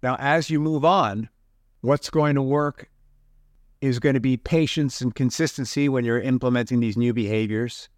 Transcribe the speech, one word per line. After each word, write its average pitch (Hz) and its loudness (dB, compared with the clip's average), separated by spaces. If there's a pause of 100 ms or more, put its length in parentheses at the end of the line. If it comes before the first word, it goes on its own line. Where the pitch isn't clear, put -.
Now, 127 -2
as 147 0
you 156 2
move 151 0
on, 113 2 (520)
what's 139 0
going 147 2
to 139 2
work 143 -2 (920)
is 127 0
gonna 135 2
be 127 0
patience 156 0
and 123 -2
consistency 143 -2
when 131 0
you're 117 0
implementing 123 0
these 113 0
new 120 2
behaviors. 110 -2